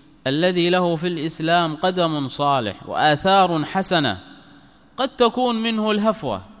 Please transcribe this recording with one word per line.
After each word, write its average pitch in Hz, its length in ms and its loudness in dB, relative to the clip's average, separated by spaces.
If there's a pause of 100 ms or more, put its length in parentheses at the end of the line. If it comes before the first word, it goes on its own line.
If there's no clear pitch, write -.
(260)
الذي 170 440 2
له 175 260 2
في 165 100 -4
الإسلام 160 720 -2
قدم 165 520 0
صالح 131 600 -2
وآثار 156 760 2
حسنة، 147 540 -2 (760)
قد 269 120 -2
تكون 240 540 0
منه 220 280 -2
الهفوة 202 520 -2 (180)